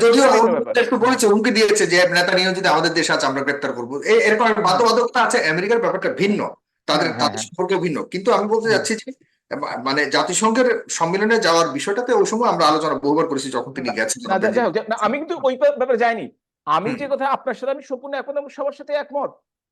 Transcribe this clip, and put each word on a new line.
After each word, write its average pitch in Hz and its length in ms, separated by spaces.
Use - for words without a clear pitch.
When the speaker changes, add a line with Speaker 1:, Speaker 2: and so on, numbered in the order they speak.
Speaker 1:
যদিও 233 240
Speaker 2:
ভিন্ন 226 240
Speaker 1:
ওর - 40
Speaker 2:
ব্যাপার। - 260
Speaker 1:
একটু 240 180
বলেছে, 240 300
হুমকি 220 240
দিয়েছে 208 360
যে, 175 120
"নেতানিয়াহু 180 460
যদি 180 140
আমাদের 160 260
দেশে 160 180
আছে, 147 140
আমরা 135 160
গ্রেপ্তার 139 320
করবো।" 120 260
এ-, 220 220
এরকম 214 240
একটা 214 160
Speaker 2:
হুম। - 20
Speaker 1:
বাধ্যবাধকতা 240 580
আছে, 226 220
আমেরিকার 180 340
ব্যাপারটা 180 340
ভিন্ন, 196 280
তাদের, 165 200
Speaker 2:
হ্যাঁ, 110 60
হ্যাঁ, - 140
Speaker 1:
তাদের 110 140
Speaker 2:
হ্যাঁ। - 0
Speaker 1:
সম্পর্ক 180 280
ভিন্ন। 160 180
কিন্তু 190 240
আমি 202 160
বলতে 220 180
Speaker 2:
হুম। 220 40
Speaker 1:
চাচ্ছি 196 260
যে, - 120
মা-, 135 340
মানে, 143 260
জাতিসংঘের 202 580
সম্মেলনে 202 500
যাওয়ার 165 340
বিষয়টাতে 202 400
ওই 196 140
সময় 226 220
আমরা 170 180
আলোচনা 151 300
বহুবার 147 300
করেছি, 135 240
যখন 131 220
তিনি 127 160
Speaker 2:
না, 110 60
Speaker 1:
গেছেন 110 260
Speaker 2:
না, 190 40
Speaker 1:
আমাদের 214 140
Speaker 2:
যাই 240 140
হোক, 175 100
না, 220 120
আমি 214 180
কিন্তু 320 200
ওই 262 200
ব্যাপ-, 285 220
ব্যাপারে 254 200
যাইনি। 226 280
আমি 170 240
Speaker 1:
হুম। 247 60
Speaker 2:
যে 277 120
কথা 269 200
আপনার 262 280
সাথে, 269 160
আমি 269 120
সম্পূর্ণ 277 300
এখন 277 220
আমি 285 140
সবার 277 240
সাথে 285 200
একমত 285 360